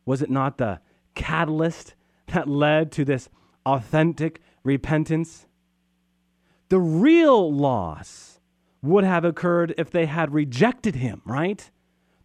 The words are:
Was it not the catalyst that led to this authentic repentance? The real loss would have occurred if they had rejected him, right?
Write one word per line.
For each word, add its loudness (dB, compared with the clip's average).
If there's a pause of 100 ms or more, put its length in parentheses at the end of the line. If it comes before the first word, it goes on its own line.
Was -2
it -4
not -2
the -4 (340)
catalyst -4 (340)
that -4
led 2
to -2
this -4 (380)
authentic -2 (220)
repentance? -2 (1200)
The 4
real 4
loss -4 (420)
would 4
have 0
occurred 0
if -6
they 0
had -4
rejected 0
him, -6
right? -6 (540)